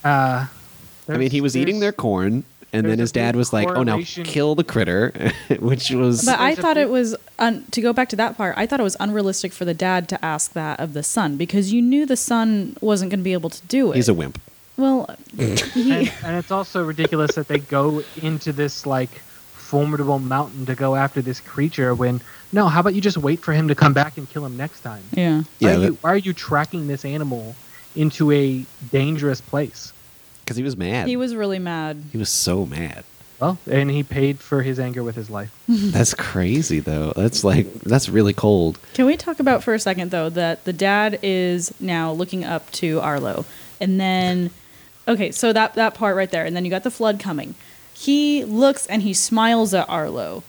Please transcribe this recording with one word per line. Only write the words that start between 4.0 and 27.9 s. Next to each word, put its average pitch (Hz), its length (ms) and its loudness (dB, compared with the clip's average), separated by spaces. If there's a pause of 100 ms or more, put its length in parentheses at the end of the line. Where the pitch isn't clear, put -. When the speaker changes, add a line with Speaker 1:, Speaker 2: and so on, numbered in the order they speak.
Speaker 2:
kill 151 300 0
the 165 100 2
critter," 101 480 2 (260)
<laughs> - 200 0
which 127 320 0
was 123 340 2
Speaker 3:
But 254 140 2
I 247 100 4
Speaker 1:
There's 320 100 0
a - 20 -6
Speaker 3:
thought 320 140 2
Speaker 1:
big 302 80 4
Speaker 3:
it 254 60 0
was, 240 260 0 (240)
un-, 226 320 0
to 233 100 -2
go 233 120 2
back 254 160 0
to 214 80 -6
that 226 180 0
part, 190 220 -2
I 208 100 0
thought 269 140 0
it - 20 2
was 196 160 0
unrealistic 196 540 -2
for - 100 -8
the 175 100 0
dad 180 360 0
to - 140 -4
ask 156 280 -4
that 156 300 -6
of 160 120 -6
the 147 100 -6
son 151 340 -2
because 185 340 0
you 240 100 2
knew 269 240 4
the 262 120 0
son 220 640 0
wasn't 202 300 0
gonna 196 120 -2
be 185 100 -2
able 165 160 -2
to - 180 -18
do 247 260 2
it. - 20 2
Speaker 2:
He's 123 140 2
a 107 40 8
wimp. 76 260 -2 (360)
Speaker 3:
Well, 262 340 2 (140)
Speaker 2:
<laughs> - 140 -18
Speaker 3:
he 226 540 0
Speaker 1:
And, 262 200 2 (140)
and 170 120 -4
it's 175 140 -4
also 190 340 -2
ridiculous 156 500 0
that 151 120 -4
they 147 120 0
go 143 440 0 (180)
into 156 300 -4
this, 143 340 -4
like, 131 240 -2 (440)
formidable 143 680 0
mountain 135 460 -4
to 127 100 -2
go 135 200 0
after 139 260 0
this 123 180 -4
creature 139 560 -2
when, 123 260 0 (320)
no, 202 160 4
how 156 120 4
about 190 140 2
you 202 60 0
just 190 160 2
wait 147 240 0
for - 120 -4
him 156 160 4
to 143 60 4
come 143 180 6
back 143 240 0
and 139 120 -12
kill 151 160 -8
him 127 100 -10
next 139 260 -10
time? 107 220 -12 (100)
Speaker 3:
Yeah. 165 260 2
Speaker 1:
Why 156 40 -2 (160)
Speaker 2:
Yeah, 165 160 6
Speaker 1:
are - 40 4
Speaker 2:
that 92 80 4
Speaker 1:
you, - 140 0
why 165 120 2
are 196 40 4
you 190 160 -2
tracking 156 540 -2
this 139 180 -6
animal 135 500 -6 (400)